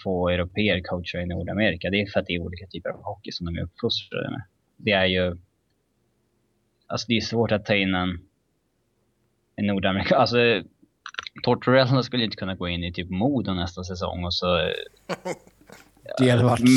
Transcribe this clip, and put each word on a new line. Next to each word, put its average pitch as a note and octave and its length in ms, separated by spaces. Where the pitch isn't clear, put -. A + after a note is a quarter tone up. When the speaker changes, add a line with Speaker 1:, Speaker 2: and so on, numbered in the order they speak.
Speaker 1:
få F2+ 240
europeer F2+ 540
coachar F2+ 360
i F2 80
Nordamerika. F2+ 640
Det G2+ 100
är G2+ 60
för - 140
att F#2+ 60
det E2+ 80
är F2 60
olika F2 260
typer - 240
av F#2 120
hockey - 300
som E2+ 140
de E2+ 100
är F2 60
uppfostrade - 680
med. - 120
Det - 160
är F#2+ 140
ju, F2+ 300
alltså, - 220
det A#2 80
är G#2 40
svårt A2+ 320
att G#2 140
ta G#2+ 80
in F#2+ 200
en, F2+ 240
en G#2 100
nordamerika-, G2 500
alltså, A#2+ 200
Tortorella B2 580
skulle A#2+ 220
inte G#2+ 120
kunna F#2+ 180
gå F2+ 140
in F2 160
i E2+ 80
typ F2+ 180
Modo G2 420
nästa F2+ 320
säsong F2 400
och F2 100
så - 120
Speaker 2:
<laughs> - 1700
Det B2+ 120
hade A#2+ 140
varit A#2+ 160
Speaker 1:
men B2 160